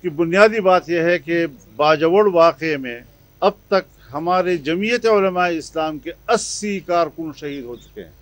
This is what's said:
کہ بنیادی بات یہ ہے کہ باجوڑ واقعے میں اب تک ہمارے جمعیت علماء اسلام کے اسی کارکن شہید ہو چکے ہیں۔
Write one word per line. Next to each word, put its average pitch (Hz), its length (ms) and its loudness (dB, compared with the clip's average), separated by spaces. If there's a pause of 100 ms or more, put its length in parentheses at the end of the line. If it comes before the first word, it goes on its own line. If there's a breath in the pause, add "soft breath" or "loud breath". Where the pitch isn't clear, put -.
کہ 180 80 -4
بنیادی 185 500 2
بات 180 300 2
یہ 170 100 -2
ہے 170 200 0
کہ 165 260 -2 (300)
باجوڑ 160 580 4
واقعے 160 440 4
میں 120 240 -10 (380)
اب 190 120 2 (160)
تک - 460 -4
ہمارے 175 440 0
جمعیت 202 480 -2
علماء 190 440 2
اسلام 156 500 -6
کے 143 120 -12 (160)
اسی 208 520 -2
کارکن 165 600 -2
شہید 143 240 -10
ہو 120 120 -12
چکے - 280 -18
ہیں۔ 78 80 -20 (100)